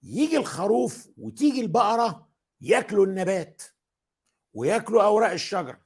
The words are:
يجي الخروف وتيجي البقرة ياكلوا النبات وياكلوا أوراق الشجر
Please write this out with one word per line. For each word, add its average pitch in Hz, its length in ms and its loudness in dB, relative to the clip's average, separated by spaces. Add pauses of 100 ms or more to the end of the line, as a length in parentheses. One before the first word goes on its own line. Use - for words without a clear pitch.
يجي 311 340 -2
الخروف 220 720 -2 (100)
وتيجي 254 420 -2
البقرة 226 680 0 (320)
ياكلوا 208 460 2
النبات 190 560 -4 (920)
وياكلوا 208 480 0
أوراق 208 280 4
الشجر 170 560 -6